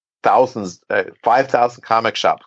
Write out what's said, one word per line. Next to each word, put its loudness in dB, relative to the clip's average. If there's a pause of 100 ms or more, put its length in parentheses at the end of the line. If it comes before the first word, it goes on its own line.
(220)
thousands, 0
uh, -2 (180)
five 2
thousand -2
comic 0
shops -2